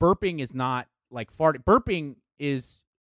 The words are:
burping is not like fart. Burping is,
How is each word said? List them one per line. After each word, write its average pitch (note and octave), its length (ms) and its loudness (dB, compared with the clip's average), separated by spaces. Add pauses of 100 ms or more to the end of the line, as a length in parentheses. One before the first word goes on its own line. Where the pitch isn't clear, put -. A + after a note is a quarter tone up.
burping F3 380 2
is B2+ 160 -8
not B2+ 320 -4 (240)
like A#2+ 180 -10
fart. D3+ 340 0
Burping F3+ 520 0 (240)
is, C#3 420 -6 (200)